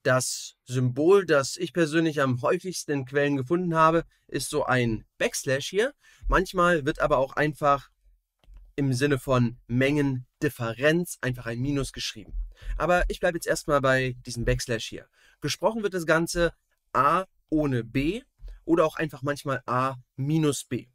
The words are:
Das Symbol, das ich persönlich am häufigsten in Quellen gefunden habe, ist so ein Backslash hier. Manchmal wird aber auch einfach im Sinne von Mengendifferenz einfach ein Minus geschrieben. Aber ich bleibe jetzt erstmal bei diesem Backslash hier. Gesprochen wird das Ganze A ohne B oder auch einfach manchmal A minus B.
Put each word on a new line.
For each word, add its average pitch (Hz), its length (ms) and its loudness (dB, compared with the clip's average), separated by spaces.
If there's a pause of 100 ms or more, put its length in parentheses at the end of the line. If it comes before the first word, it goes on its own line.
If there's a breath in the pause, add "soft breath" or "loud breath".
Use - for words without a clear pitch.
Das - 640 -2
Symbol, 139 600 4
das 143 300 2
ich 180 160 -6
persönlich 160 500 0
am 127 200 0
häufigsten 175 500 -2
in 139 140 -2
Quellen 143 320 0
gefunden 170 360 -2
habe, 160 300 4 (240)
ist - 220 -6
so 147 160 0
ein 117 400 0 (120)
Backslash 143 520 -2
hier. 226 240 0 (340 soft breath)
Manchmal 175 580 2
wird 160 140 -2
aber 147 200 2
auch 135 140 0
einfach 143 560 0 (880)
im 139 180 0
Sinne 135 260 2
von 123 480 0
Mengendifferenz 135 1500 0
einfach 123 240 -4
ein 117 160 -4
Minus 139 320 -2
geschrieben. - 400 -10 (440 loud breath)
Aber 175 300 2
ich - 120 -4
bleibe 175 180 0
jetzt - 100 -6
erstmal 147 320 0
bei 131 360 0 (100)
diesem 117 180 -8
Backslash 123 420 -2
hier. - 220 -14 (320 soft breath)
Gesprochen 208 440 -2
wird 190 100 -2
das 175 120 -4
Ganze 165 480 2 (380)
A 151 340 2 (240)
ohne 143 340 0
B 143 400 -2 (420 soft breath)
oder 165 200 4
auch 156 100 -4
einfach 147 260 -6
manchmal 143 440 -4
A 127 300 -2 (200)
minus 147 500 0
B. 113 280 -8